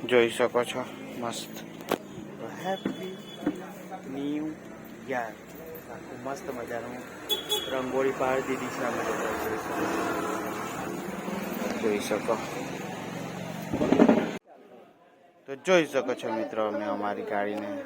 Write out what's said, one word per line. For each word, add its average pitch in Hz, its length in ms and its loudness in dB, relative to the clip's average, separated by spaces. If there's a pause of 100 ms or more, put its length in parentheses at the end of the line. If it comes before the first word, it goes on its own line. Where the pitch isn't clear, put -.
જોઈ 117 260 6
શકો 120 340 4
છો, 127 200 -4 (340)
મસ્ત. 117 460 -6 (760)
તો 113 80 -8 (160)
હેપી 190 520 -4 (960)
ન્યૂ 147 400 -4 (580)
યર. 117 240 -2 (580)
આખું 120 340 -12
મસ્ત 135 260 -6
મજાનું 120 460 -6 (760)
રંગોળી 131 380 2
પાડી 131 320 2
દીધી 127 240 -2
છે 131 180 -4
અમે 117 120 0
લોકો. 113 320 -2 (2500)
જોઈ 104 160 4
શકો. 107 380 2 (3000)
તો 139 80 -6
જોઈ 165 320 8
શકો 131 280 2
છો - 180 -2
મિત્રો, 110 360 2
અમે 104 160 0
અમારી 104 380 0
ગાડીને 104 640 0